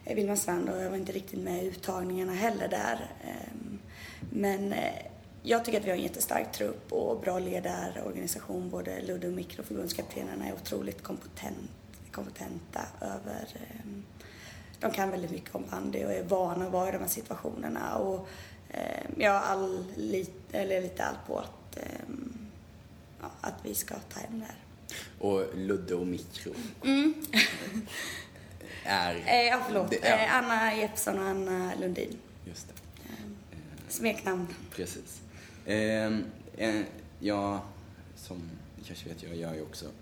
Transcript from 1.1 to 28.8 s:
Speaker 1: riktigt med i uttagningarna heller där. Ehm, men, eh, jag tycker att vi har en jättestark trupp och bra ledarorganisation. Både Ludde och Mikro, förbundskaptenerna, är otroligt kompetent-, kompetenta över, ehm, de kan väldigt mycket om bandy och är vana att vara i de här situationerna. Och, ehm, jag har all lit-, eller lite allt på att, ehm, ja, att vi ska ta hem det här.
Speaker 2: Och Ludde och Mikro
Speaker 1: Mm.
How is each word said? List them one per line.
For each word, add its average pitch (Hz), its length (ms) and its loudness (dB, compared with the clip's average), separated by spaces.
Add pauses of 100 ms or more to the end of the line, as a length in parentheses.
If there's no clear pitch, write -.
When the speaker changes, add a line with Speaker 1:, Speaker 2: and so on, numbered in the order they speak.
Speaker 1:
riktigt 190 260 -4
med 180 260 0
i - 20 0
uttagningarna 185 680 0
heller 214 360 4
där. 104 420 2 (140)
Ehm, - 540 -6 (520)
men, 202 420 2
eh, - 220 2 (480)
jag 233 220 6
tycker 208 160 4
att 202 60 -2
vi 190 40 2
har 180 60 4
en 196 60 0
jättestark - 500 2
trupp - 400 0
och - 280 4
bra 185 180 2
ledarorganisation. 180 1300 -2
Både 180 320 -2
Ludde 180 260 -2
och 180 60 0
Mikro, 180 280 -4
förbundskaptenerna, - 840 -4
är 98 60 -2
otroligt - 480 -4
kompetent-, - 640 -6 (440)
kompetenta - 680 -6 (200)
över, - 540 -4
ehm, 208 480 -10 (760)
de 214 100 2
kan 190 200 2
väldigt 175 200 -2
mycket 180 240 -6
om 190 160 -2
bandy 190 340 -2
och - 80 2
är 185 100 2
vana 180 440 4
att 185 60 -2
vara 185 160 4
i 190 40 0
de 185 60 -2
här 180 100 0
situationerna. - 880 -2
Och, 190 320 2 (420)
ehm, - 480 -2
jag 208 140 8
har 196 80 8
all 190 440 2 (120)
lit-, - 560 -2
eller 190 280 4
lite 180 240 0
allt - 220 -2
på 50 120 0
att, - 380 -8
ehm, - 640 -6 (840)
ja, - 100 -8 (100)
att - 220 0
vi 208 120 -4
ska - 200 -2
ta - 260 -8
hem 220 200 -4
det 214 60 -8
här. - 100 -10 (640)
Speaker 2:
Och 95 260 4 (120)
Ludde 92 380 2
och 87 120 2
Mikro - 460 -2 (320)
Speaker 1:
Mm. 277 300 8 (1700)